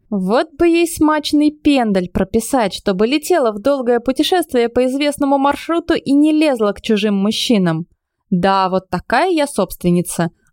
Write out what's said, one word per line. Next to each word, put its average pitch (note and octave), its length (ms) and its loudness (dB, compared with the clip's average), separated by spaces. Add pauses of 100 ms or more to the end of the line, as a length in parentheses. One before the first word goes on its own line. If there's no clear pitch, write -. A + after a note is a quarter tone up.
(120)
Вот G#3+ 440 -2
бы E4+ 120 2
ей E4+ 200 2
смачный D4+ 640 0
пендаль A3+ 600 0
прописать, A3 640 -2
чтобы G3+ 320 -2
летела D4+ 440 0
в G#3 80 -6
долгое B3 400 0
путешествие C4 720 0
по B3 160 0
известному C#4 540 0
маршруту E4 560 -2
и - 180 -4
не D4+ 200 4
лезла C4+ 400 0
к - 80 -20
чужим G#3 340 0
мужчинам. F#3+ 720 0 (420)
Да, F#3+ 400 0
вот F#3 220 -4
такая B3+ 400 0
я D4+ 160 0
собственница, F3 800 -2 (240)